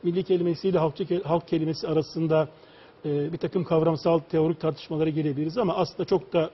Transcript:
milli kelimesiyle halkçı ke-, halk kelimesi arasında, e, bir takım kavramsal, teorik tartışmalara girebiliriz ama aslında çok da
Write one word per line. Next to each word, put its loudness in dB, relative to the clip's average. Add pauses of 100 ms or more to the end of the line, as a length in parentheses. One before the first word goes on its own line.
milli 0
kelimesiyle 2
halkçı -2
ke-, -2
halk 0
kelimesi -2
arasında, 0 (560)
e, -2
bir -8
takım -2
kavramsal, 2
teorik 0
tartışmalara -2
girebiliriz -2
ama 0
aslında -2
çok -2
da 2